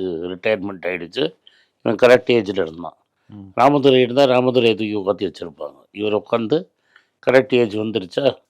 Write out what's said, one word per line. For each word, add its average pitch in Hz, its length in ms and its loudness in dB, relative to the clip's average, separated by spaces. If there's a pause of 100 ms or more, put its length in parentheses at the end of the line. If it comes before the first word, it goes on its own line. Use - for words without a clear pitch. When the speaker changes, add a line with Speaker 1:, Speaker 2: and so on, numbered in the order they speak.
(220)
Speaker 1:
ரிட்டையர்மெண்ட் 92 640 -6
ஆயிடுச்சு. 92 480 -6 (480)
இவன் 113 140 -2 (100)
கரெக்ட் 123 240 6
ஏஜ்ல 101 320 0
இருந்தான். 80 340 -12 (320)
Speaker 2:
ம். 101 260 -20
Speaker 1:
ராமதுரை 135 460 4
இருந்தா 123 240 2
ராமதுரை 123 500 2
தூக்கி 107 220 -4
உட்காத்தி 95 340 -4
வச்சிருப்பாங்க. 76 440 -14 (160)
இவர் 104 260 -4
உட்காந்து 117 500 -4 (640)
கரெக்ட் 131 240 2
ஏஜ் 113 220 0
வந்துருச்சா, 110 600 -4 (120)